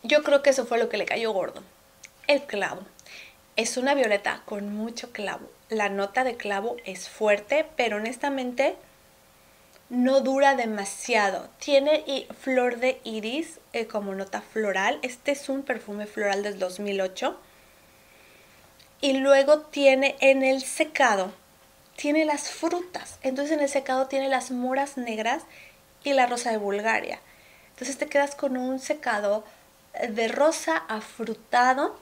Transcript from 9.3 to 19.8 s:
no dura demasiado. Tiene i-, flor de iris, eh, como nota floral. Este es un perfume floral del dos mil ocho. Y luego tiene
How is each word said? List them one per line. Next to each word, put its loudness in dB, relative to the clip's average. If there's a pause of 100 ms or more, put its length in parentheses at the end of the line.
no 4
dura 4
demasiado. -2
Tiene 2
i-, -6 (120)
flor 0
de -2
iris, -6 (140)
eh, -4
como -6
nota -6
floral. -2
Este -4
es -4
un -4
perfume -6
floral -2
del -6
dos -6
mil -4
ocho. -4 (1600)
Y 2
luego 6
tiene 4